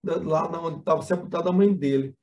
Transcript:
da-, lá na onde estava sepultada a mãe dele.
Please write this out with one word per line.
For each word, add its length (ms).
da-, 140
lá 320
na 140
onde 160
estava 240
sepultada 480
a 20
mãe 220
dele. 480